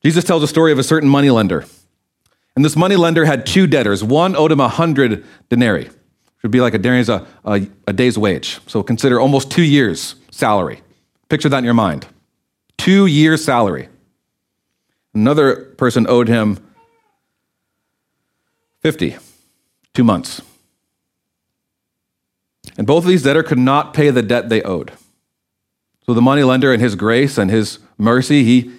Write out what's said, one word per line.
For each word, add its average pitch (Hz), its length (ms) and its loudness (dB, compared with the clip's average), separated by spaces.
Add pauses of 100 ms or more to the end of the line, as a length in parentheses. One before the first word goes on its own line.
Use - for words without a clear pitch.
Jesus 160 200 0
tells 165 200 0
a 143 40 -2
story 160 240 2
of 139 60 2
a 135 60 -2
certain 156 260 0
moneylender. 117 560 2 (920)
And 135 80 2
this 151 120 0
moneylender 170 500 2
had 139 220 -2
two 190 180 2
debtors. 107 380 0
One 160 320 0
owed 156 160 2
him 143 80 0
a 123 100 2
hundred 135 560 -2 (240)
denarii, 110 360 0
which - 580 -20
would 101 80 -4
be 123 100 2
like 113 140 0
a - 20 0
denarii 123 240 0
is 110 80 -4
a, 98 160 -4 (180)
a, 101 240 -4 (200)
a 98 60 -4
day's 123 220 0
wage. 101 520 -4
So 104 160 -6
consider 120 360 -2
almost 135 300 0
two 175 140 0
years' 139 500 0 (160)
salary. 104 520 -4 (480)
Picture 147 200 -2
that 135 80 0
in 127 60 -4
your 117 100 -2
mind. 92 320 -2 (720)
Two 196 300 2
years' 156 360 2
salary. 113 460 -2 (1300)
Another 135 400 2 (220)
person 120 300 0
owed 120 200 2
him 107 320 -2 (2250)
fifty, 151 340 -4 (800)
two 127 80 2
months. 98 400 -2 (2250)
And - 80 -6
both 165 180 2
of 180 60 -2
these 180 140 2
debtors 143 240 0
could 139 100 0
not 135 380 0
pay 147 160 2
the 123 100 0
debt 117 280 -2
they 113 120 0
owed. - 300 -8 (1120)
So 120 80 0
the 117 80 2
moneylender, 131 500 2
in 113 100 0
his 117 120 0
grace 117 460 -2
and 98 100 0
his 110 300 -2 (180)
mercy, 127 460 2
he, 120 360 2